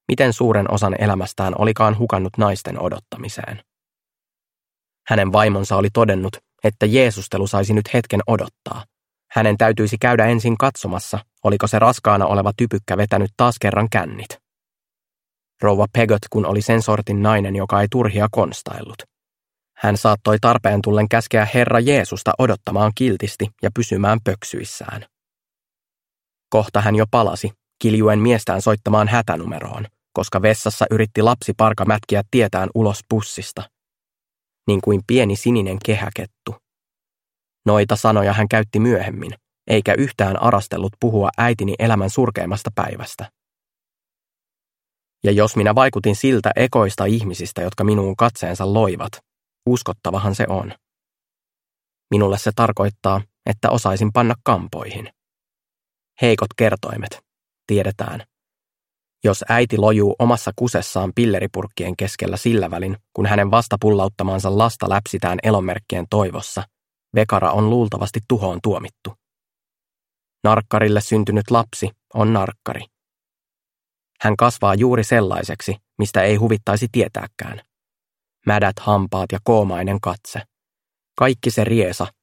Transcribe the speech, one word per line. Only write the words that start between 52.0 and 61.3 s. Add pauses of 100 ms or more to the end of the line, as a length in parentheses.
Minulle
se
tarkoittaa, (240)
että
osaisin
panna
kampoihin. (1120)
Heikot
kertoimet, (460)
tiedetään. (1000)
Jos
äiti
lojuu
omassa
kusessaan
pilleripurkkien